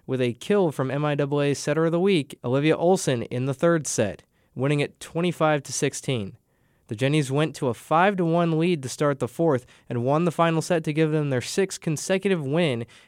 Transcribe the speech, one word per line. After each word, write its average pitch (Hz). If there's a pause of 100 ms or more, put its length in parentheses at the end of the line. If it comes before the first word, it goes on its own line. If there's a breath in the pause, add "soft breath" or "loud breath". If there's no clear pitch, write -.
with 127
a 123
kill 190
from 131
M 143
I 147
double 143
A 143
setter 151
of 165
the 170
week, 185
Olivia 139
Olson, 170
in 123
the 139
third 170
set, - (320)
winning 143
it -
twenty-five 160
to 135
sixteen. 123 (500)
The 113
Jennies 135
went 151
to 135
a 113
five 180
to 180
one 165
lead 165
to 123
start 143
the 123
fourth 156 (240 soft breath)
and 120
won 151
the 170
final 165
set 165
to 156
give 156
them 151
their 127
sixth -
consecutive 185
win 135 (220 loud breath)